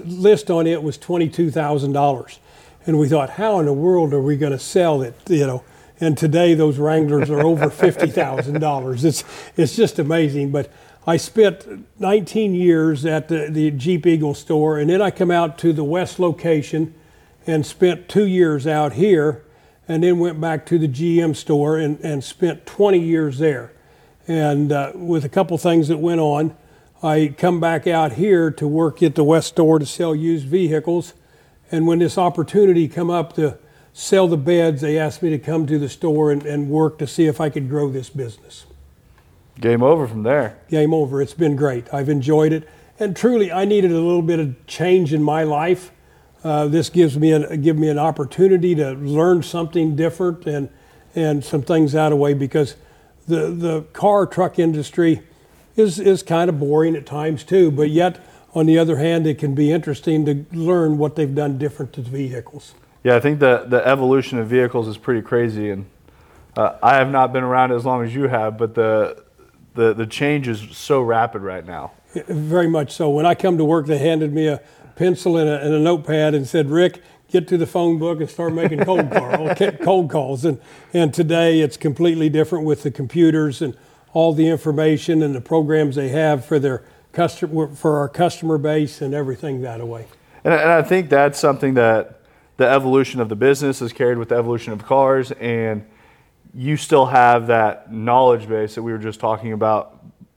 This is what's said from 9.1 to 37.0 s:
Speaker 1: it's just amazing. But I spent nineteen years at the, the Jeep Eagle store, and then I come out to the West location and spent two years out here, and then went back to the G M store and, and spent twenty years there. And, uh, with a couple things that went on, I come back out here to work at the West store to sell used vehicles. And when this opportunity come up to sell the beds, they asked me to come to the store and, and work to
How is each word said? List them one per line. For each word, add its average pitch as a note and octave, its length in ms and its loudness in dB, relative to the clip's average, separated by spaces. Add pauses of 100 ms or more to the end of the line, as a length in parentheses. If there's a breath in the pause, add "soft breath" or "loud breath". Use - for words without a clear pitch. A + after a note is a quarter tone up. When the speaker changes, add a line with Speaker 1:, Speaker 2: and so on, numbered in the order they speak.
Speaker 1:
it's D#3+ 180 0
just A3+ 240 0
amazing. D3 520 0
But C#3+ 200 -4 (340 soft breath)
I E3 120 2
spent - 480 0 (340)
nineteen G3+ 560 0
years D#3+ 500 2
at D#3 220 -2
the, D#3 220 -4
the D#3 220 0
Jeep D3 340 -2
Eagle D#3 280 2
store, D3+ 460 -2
and D3 100 0
then F#3 120 2
I F#3+ 100 0
come F3 200 -2
out E3+ 260 0
to E3 160 0
the D3+ 100 -4
West E3 340 -4
location E3 760 -2 (520 soft breath)
and D#3 200 -2
spent F3 420 -2
two G3+ 180 2
years E3 400 2
out D3+ 280 0
here, D#3 500 2 (420 soft breath)
and E3 180 -2
then F3 160 2
went E3+ 200 -2
back D#3+ 280 -4
to E3+ 100 2
the D#3 100 0
G E3 340 0
M D#3+ 120 0
store D3+ 440 0
and, D3+ 220 -4
and D3 240 -6
spent E3 420 -4
twenty G3+ 340 2
years D#3+ 400 0
there. C#3+ 340 -2 (560 soft breath)
And, D3 420 0
uh, C#3 240 -4
with E3+ 300 -2
a C3 40 -8
couple F3 280 -2
things E3 320 2
that E3 80 0
went E3 240 -2
on, D#3 340 0 (480 soft breath)
I D#3 340 0
come F3 220 0
back E3 260 -2
out D#3+ 280 0
here E3+ 380 2
to D3+ 140 -6
work D#3 380 0
at D3+ 120 2
the D3+ 100 2
West D#3 240 2
store D#3+ 280 4
to D3 80 -2
sell E3 300 -4
used D#3 300 -2
vehicles. D#3+ 680 -2 (560 soft breath)
And D#3+ 160 0
when E3+ 140 2
this E3+ 180 0
opportunity F3 680 2
come E3+ 220 -4
up E3 240 -4
to D3+ 240 -2 (340 soft breath)
sell F#3+ 380 2
the E3 80 2
beds, E3 420 2
they D3+ 180 -2
asked D#3 240 -4
me E3+ 100 0
to D3+ 60 0
come D#3 300 -4
to D3+ 100 0
the C#3+ 120 -4
store D3+ 420 0
and, C#3+ 140 -2
and D3 240 -4
work D#3 300 0
to C3 60 -6